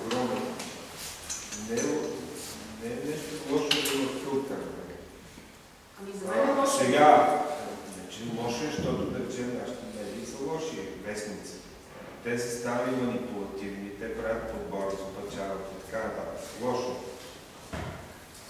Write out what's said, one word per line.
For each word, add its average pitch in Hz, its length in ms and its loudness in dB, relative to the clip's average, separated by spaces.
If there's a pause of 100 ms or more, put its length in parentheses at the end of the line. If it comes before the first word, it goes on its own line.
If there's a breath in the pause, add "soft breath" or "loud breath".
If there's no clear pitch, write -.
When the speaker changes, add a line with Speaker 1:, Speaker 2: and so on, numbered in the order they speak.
Speaker 1:
огромен, 123 380 2 (1300)
не 233 60 0
е, - 80 4 (960)
не 113 120 -4
е 139 160 -4
нещо 156 220 -4 (200)
лошо - 180 4
да 135 280 4
има 131 120 2 (120)
филтър, - 400 0 (160)
нали? - 180 -10 (1040)
Speaker 2:
Ами 196 200 -8
за 190 80 -4
мен 277 220 6
е - 20 6
Speaker 1:
А, 277 100 6
Speaker 2:
лошо. - 160 6
Speaker 1:
сега, - 600 10 (560)
значи, - 240 -10 (180)
лошо 120 260 0
е, 151 40 0
защото, - 380 2
да - 140 0
речем, 123 400 -2
нашите - 260 -6 (100)
медии 107 300 -6
са - 180 -6
лоши 156 360 -2 (260)
вестници. 107 500 -6 (680)
Те 120 160 2
са - 200 -2
станали 123 360 2
манипулативни, 101 920 -2 (100)
те 113 180 -4
правят 113 340 0
подбор, 101 420 -2
изопачават 98 800 -4
и 95 140 -10
така 110 220 -2
нататък. - 340 -4 (200)
Лошо. 123 340 0 (1500)